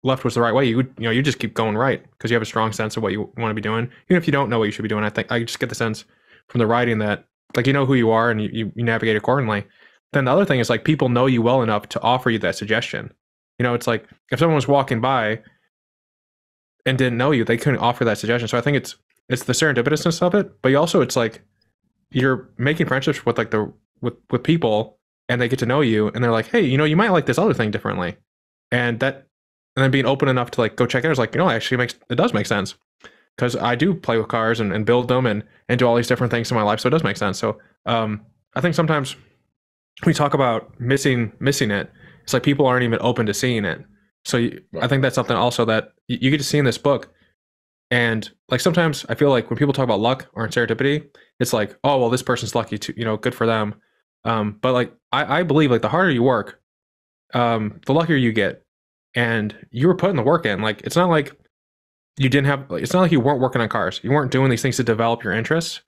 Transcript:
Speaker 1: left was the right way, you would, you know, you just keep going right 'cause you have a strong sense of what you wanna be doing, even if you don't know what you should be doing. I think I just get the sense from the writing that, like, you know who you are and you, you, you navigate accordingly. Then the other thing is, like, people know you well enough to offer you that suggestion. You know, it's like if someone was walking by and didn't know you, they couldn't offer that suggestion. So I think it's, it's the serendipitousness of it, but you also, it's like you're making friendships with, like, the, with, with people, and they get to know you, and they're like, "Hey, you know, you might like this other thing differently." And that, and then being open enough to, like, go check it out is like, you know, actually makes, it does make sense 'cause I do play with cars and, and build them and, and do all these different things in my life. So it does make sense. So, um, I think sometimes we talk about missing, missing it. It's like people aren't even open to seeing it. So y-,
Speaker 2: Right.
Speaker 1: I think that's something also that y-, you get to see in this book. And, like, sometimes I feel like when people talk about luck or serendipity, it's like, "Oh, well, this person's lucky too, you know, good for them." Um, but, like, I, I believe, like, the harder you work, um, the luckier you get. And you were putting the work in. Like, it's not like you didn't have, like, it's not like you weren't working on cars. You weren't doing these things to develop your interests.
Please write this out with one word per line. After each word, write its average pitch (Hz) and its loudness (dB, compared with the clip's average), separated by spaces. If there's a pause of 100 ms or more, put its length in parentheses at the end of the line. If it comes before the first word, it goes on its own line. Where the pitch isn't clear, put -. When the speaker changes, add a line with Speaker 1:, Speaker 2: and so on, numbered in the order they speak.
Speaker 1:
left 131 -2
was 117 -2
the 120 2
right 117 2
way, 135 2
you 117 0
would, 131 -2
you 113 -6
know, 113 0
you 127 0
just 143 -2
keep 113 -6
going 110 -2
right 120 -2 (160)
'cause 110 -6
you 117 2
have 110 0
a - -6
strong 110 -2
sense 107 -6
of 113 -4
what 98 -2
you 101 -6
wanna 113 -4
be 110 -6
doing, 110 -4 (220)
even 180 2
if 170 -2
you 147 0
don't 139 0
know 117 0
what 110 2
you 104 -2
should - -8
be 110 -6
doing. 107 -2
I 104 -2
think 107 -6
I 120 -2
just - -10
get 127 -4
the - -10
sense 110 -4 (420)
from 123 -4
the 113 4
writing 117 0
that, 104 -2 (300)
like, 123 0
you 135 4
know 139 2
who 135 2
you 113 4
are 113 2
and 107 0
you, 107 -4
you, 110 -6
you 120 -4
navigate 113 0
accordingly. 107 0 (480)
Then 139 2
the 127 2
other 190 4
thing 131 2
is, 110 -2
like, 117 0
people 147 2
know 123 4
you 127 2
well 123 4
enough 107 -2
to - -6
offer 123 2
you 113 0
that 90 -2
suggestion. 107 -6 (460)
You 123 0
know, 120 0
it's 120 -4
like 113 -2 (240)
if 131 -4
someone 160 4
was 139 0
walking 135 2
by 117 0 (1400)
and 131 0
didn't 123 2
know 135 4
you, 117 4
they 117 2
couldn't 139 0
offer 120 0
that 107 2
suggestion. 117 -2
So 123 0
I 117 2
think 143 0
it's, - -6 (320)
it's 127 -4
the - -4
serendipitousness 147 2
of 180 2
it, 202 0 (120)
but 131 4
you 135 4
also, 160 2
it's 120 0
like 117 -2 (680)
you're 131 0
making 156 0
friendships 135 -2
with, 117 0
like, 113 -2
the, 107 -2 (280)
with, 120 -6 (180)
with 123 -2
people, 117 0 (300)
and 123 0
they 120 0
get 131 -2
to 120 0
know 135 2
you, 107 2
and 123 -4
they're 120 2
like, 113 0
"Hey, 233 0
you 135 2
know, 151 2
you 151 0
might 208 2
like 160 2
this 120 0
other 214 2
thing 110 -2
differently." 98 -6 (560)
And 120 -2
that, 135 -4 (480)
and 135 2
then 131 2
being 135 2
open 135 0
enough 123 -2
to, - -2
like, 110 -2
go 123 2
check 123 -2
it 160 0
out 160 2
is 131 0
like, 113 -2
you 117 0
know, 185 2
actually 117 -2
makes, 123 -2 (140)
it 117 -4
does 208 0
make 104 -2
sense 101 -4 (640)
'cause 123 -2
I 120 0
do 165 0
play 120 -2
with 110 -2
cars 113 0
and, 101 -2
and 107 -2
build 120 2
them 127 2
and, 107 -2 (240)
and 123 0
do 123 2
all 117 4
these 120 0
different 123 0
things 117 -2
in 123 0
my 110 2
life. 104 0
So - -2
it 123 2
does 160 2
make 101 -2
sense. 98 -2
So, 107 -4 (260)
um, 110 -2 (300)
I 131 -2
think 165 0
sometimes 156 -2 (880)
we 165 4
talk 143 2
about 123 0
missing, 123 0
missing 127 0
it. 101 -4 (320)
It's - -6
like 127 0
people 143 2
aren't 127 2
even 117 0
open 120 0
to 101 -2
seeing 117 -2
it. - -6 (420)
So - -2
y-, 120 0 (200)
Speaker 2:
Right. - -6
Speaker 1:
I 127 -2
think 135 2
that's 131 0
something 123 0
also 117 2
that 110 -2 (140)
y-, 123 -6
you 131 2
get 151 2
to 143 -4
see 147 0
in 143 2
this 117 0
book. - -2 (800)
And, 117 0 (200)
like, 127 0
sometimes 165 0
I 117 -2
feel 147 4
like 120 2
when 113 -4
people 139 2
talk 135 0
about 110 2
luck 127 -2
or 110 -6
serendipity, 135 -2 (320)
it's 127 0
like, 107 -2
"Oh, 143 2
well, 123 2
this 123 -2
person's 117 -4
lucky 110 -4
too, - -10
you 113 -6
know, 110 -2
good 120 -4
for 120 -2
them." 110 0 (500)
Um, 107 -2
but, 131 0
like, 120 0 (200)
I, 143 0
I 180 0
believe, 151 2
like, 117 2
the 107 -2
harder 175 2
you 120 0
work, 120 0 (760)
um, 113 0
the 135 0
luckier 160 2
you 120 2
get. 101 -2 (520)
And 113 -2 (160)
you 127 0
were 185 4
putting 185 -2
the 113 0
work 160 2
in. 101 -2
Like, 107 -4
it's - -6
not 180 4
like 156 0 (840)
you 135 2
didn't 139 4
have, 135 -2
like, 85 -6
it's - -4
not 185 4
like 170 4
you 143 4
weren't 135 2
working 127 0
on 107 0
cars. 92 -2
You 113 -2
weren't 139 0
doing 135 2
these 117 0
things 127 -2
to 127 -2
develop 117 0
your 98 -2
interests. 160 -4